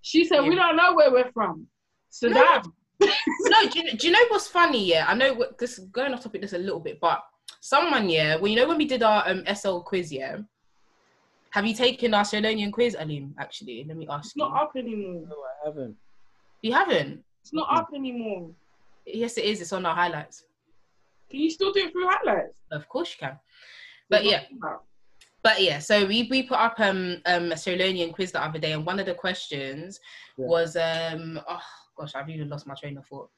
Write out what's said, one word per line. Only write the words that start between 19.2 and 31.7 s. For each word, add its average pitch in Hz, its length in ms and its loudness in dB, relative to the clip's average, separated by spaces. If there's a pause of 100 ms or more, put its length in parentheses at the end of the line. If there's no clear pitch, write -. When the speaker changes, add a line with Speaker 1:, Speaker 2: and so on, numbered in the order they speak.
Speaker 2:
it - 60 -2
is. 208 160 -2
It's 170 120 -8
on 185 120 -6
our 165 100 0
highlights. 170 500 -4 (840)
Speaker 1:
Can 269 80 -8
you 320 100 2
still 392 240 0
do 403 60 2
it 339 140 -2
through 359 140 -2
highlights? - 460 0 (180)
Speaker 2:
Of 147 180 -10
course 311 300 -6
you 143 80 -8
can. 135 120 -12 (680)
But 208 120 6
Speaker 1:
It's 208 100 2
Speaker 2:
yeah, 175 100 2 (100)
Speaker 1:
not 165 220 -10
up. - 120 -16 (580)
Speaker 2:
but 214 200 4
yeah. 151 160 0
So 202 260 4
we, 220 240 -2
we 262 140 0
put 247 160 -2
up, 226 200 0
um, 185 460 0
um, 175 260 0
a 160 60 -4
Sierra 180 220 -4
Leonean 185 340 -2
quiz 180 180 -6
the 127 120 -4
other 156 160 -8
day, 156 140 -4
and 156 120 -6
one 190 140 -4
of 185 80 -6
the 175 80 -4
questions 160 840 -8 (380)
Speaker 3:
Yeah. 131 80 -6
Speaker 2:
was, 165 300 0
um, 165 720 -4
oh - 140 -12 (340)